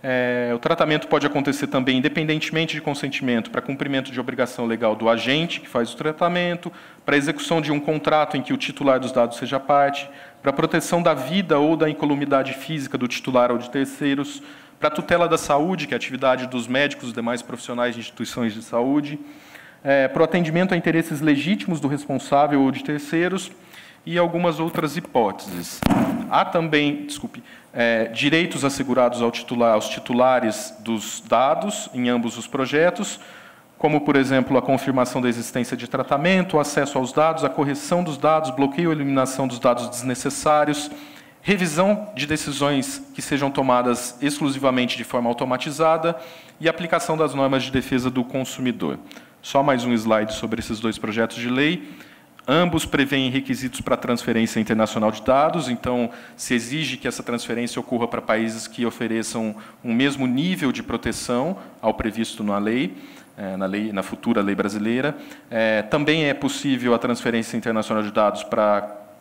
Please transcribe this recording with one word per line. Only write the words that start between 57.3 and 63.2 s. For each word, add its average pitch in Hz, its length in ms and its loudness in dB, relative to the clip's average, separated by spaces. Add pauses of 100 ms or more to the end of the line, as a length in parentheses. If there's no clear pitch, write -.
ocorra 120 260 0
para 117 160 -4
países 113 460 0
que 120 180 -2
ofereçam 110 720 -4 (260)
um 120 100 -4
mesmo 135 360 2
nível 147 420 0
de 117 100 -4
proteção 123 800 -4 (240)
ao 110 120 2
previsto 110 500 -4
na 101 140 0
lei, 120 380 -2 (400)